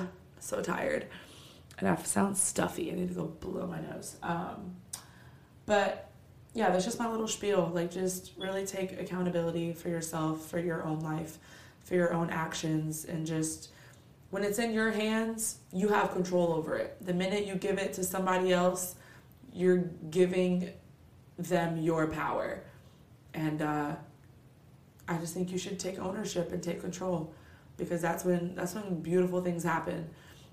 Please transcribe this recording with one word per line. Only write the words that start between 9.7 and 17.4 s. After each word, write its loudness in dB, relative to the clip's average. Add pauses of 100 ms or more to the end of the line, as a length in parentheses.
for -6
yourself, -2
for -2
your -2
own -2
life, -4 (460)
for 0
your 4
own 0
actions. -2
And -4
just, -2 (640)
when 0
it's 0
in 2
your 4
hands, 0 (140)
you 2
have 4
control 4
over 0
it. -2
The -2
minute 2